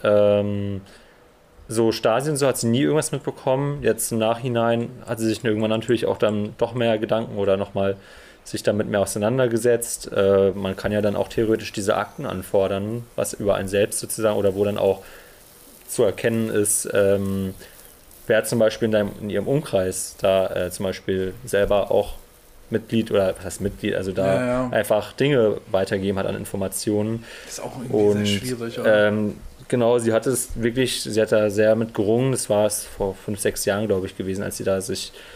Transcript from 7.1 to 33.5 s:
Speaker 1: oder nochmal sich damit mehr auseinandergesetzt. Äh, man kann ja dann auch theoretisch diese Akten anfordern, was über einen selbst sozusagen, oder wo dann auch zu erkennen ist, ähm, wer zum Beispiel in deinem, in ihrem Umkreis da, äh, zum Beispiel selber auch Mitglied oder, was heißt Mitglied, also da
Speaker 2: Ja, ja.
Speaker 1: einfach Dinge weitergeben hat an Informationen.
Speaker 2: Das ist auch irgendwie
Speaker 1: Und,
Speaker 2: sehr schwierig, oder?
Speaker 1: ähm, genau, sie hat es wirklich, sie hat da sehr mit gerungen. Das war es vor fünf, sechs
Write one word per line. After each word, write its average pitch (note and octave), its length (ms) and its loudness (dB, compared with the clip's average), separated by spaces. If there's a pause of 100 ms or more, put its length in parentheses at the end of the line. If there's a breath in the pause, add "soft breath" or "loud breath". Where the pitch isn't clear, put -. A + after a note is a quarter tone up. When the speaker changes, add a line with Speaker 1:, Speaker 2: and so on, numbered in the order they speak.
Speaker 1:
oder G2 200 2
nochmal G2 400 -2 (460 loud breath)
sich - 220 -10
damit A2 240 2
mehr G#2+ 120 2
auseinandergesetzt. A#2 1120 0
Äh, G2 380 6
man F#2+ 260 -4
kann - 140 -4
ja G#2 100 2
dann G#2 140 0
auch G2 140 0
theoretisch A2 420 0
diese G#2 260 0
Akten A#2 300 -4
anfordern, G2 760 -2 (100)
was - 200 -4
über G2+ 200 0
einen G2 140 -4
selbst G2+ 320 0
sozusagen, G#2+ 360 0
oder G2 200 2
wo G2+ 80 2
dann G2+ 140 0
auch F#2+ 260 2 (840 loud breath)
zu - 160 -2
erkennen A2+ 480 0
ist, G#2 420 0
ähm, G2 600 0 (720 loud breath)
wer A2 160 4
zum - 160 -2
Beispiel A2 280 2
in G#2+ 60 0
deinem, G#2 180 2 (100)
in G#2+ 100 -8
ihrem G2 160 -2
Umkreis G#2+ 760 -2
da, F#2+ 280 4
äh, F2+ 240 -4
zum G#2 140 -6
Beispiel F#2+ 480 -4 (100)
selber G2+ 480 2
auch G#2 220 2 (560)
Mitglied A2+ 420 0
oder, F#2+ 240 2
was - 80 -14
heißt F#2 160 -10
Mitglied, G2 340 -4
also F#2 160 -4
da F#2+ 240 0
Speaker 2:
Ja, B2 120 0
ja. B2+ 260 -2
Speaker 1:
einfach G#2+ 400 0
Dinge B2+ 460 2 (120)
weitergeben G2 480 0
hat G2 80 -2
an G2+ 80 -2
Informationen. G#2 880 -4 (200 loud breath)
Speaker 2:
Das - 100 -14
ist - 60 -12
auch - 200 -10
irgendwie A#2 280 2
Speaker 1:
Und, G#2 40 6
Speaker 2:
sehr G#2 140 0
schwierig, A#2 520 -4
oder? G#2+ 300 4
Speaker 1:
ähm, G#2 280 0 (320)
genau, A#2+ 300 4
sie A2+ 140 2
hat A2+ 140 2
es B2+ 280 0
wirklich, A#2+ 480 0
sie A2 180 0
hat G#2+ 100 2
da G#2+ 200 4
sehr G#2+ 260 4
mit A2+ 180 -2
gerungen. A#2 380 2
Das - 160 -4
war G#2 180 4
es - 180 -4
vor G2 300 -4
fünf, G#2 260 -8
sechs - 240 -2